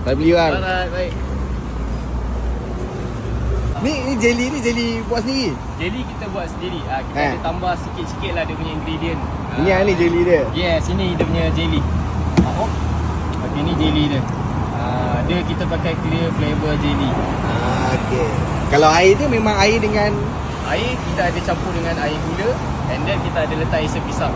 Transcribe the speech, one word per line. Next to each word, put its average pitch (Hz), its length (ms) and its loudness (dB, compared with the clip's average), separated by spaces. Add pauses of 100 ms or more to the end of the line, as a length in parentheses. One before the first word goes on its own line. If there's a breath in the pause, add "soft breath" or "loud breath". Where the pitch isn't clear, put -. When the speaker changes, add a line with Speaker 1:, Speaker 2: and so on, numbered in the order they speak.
Speaker 1:
Saya 127 100 2
beli, 156 180 4
bang. 165 220 4
Speaker 2:
Alright, 185 380 -2
baik. 180 200 -4 (2750)
Speaker 1:
Ni, 247 140 0 (120)
ni 269 120 0
jelly 233 320 2
ni 285 120 -2
jelly 233 280 0 (180)
buat 233 160 -2
sendiri? 247 320 -2 (240)
Speaker 2:
Jelly 196 260 -4
kita 214 260 -8
buat 190 200 -6
sendiri. 175 360 -6
Ah, 135 160 -4
kita - 160 -6
Speaker 1:
Eh. 147 120 2
Speaker 2:
ada 123 140 -4
tambah 175 320 -2
sikit-sikit 175 580 -6
lah 170 100 -2
dia 156 120 -4
punya 160 180 -4
ingredient. 160 460 -4 (360)
Speaker 1:
Ini 131 60 0
Speaker 2:
Ah, 180 80 4
Speaker 1:
yang 185 140 4
ni 202 120 4
jelly 170 280 4
dia? 170 180 6 (100)
Speaker 2:
Yes, 170 360 2
ini 190 260 0
dia 170 100 0
punya 165 260 2
jelly. 156 320 2 (600)
Ah, - 160 2
oh. - 120 0 (760)
Okey, 143 160 -2
ni 147 140 0
jelly 151 340 4
dia. 135 120 0 (540)
Ah, - 480 0
dia 175 160 2
kita 170 260 -2
pakai 165 300 0
clear 165 360 0
flavor 151 460 0
jelly. 143 340 0 (340)
Speaker 1:
Ah, - 500 0
okey. - 320 0 (420)
Kalau 156 220 6
air 185 220 8
tu 277 140 2
memang 220 300 2
air 214 200 4
dengan 208 340 2 (540)
Speaker 2:
Air 240 340 -2
kita - 240 -2
ada 175 220 0
campur 175 240 -2
dengan 170 260 -2
air 156 240 -2
gula, 175 300 -2 (400)
and - 160 -2
then - 160 0
kita 160 240 0
ada 156 80 -2
letak 156 320 0
esen 156 160 -2
pisang. - 340 -2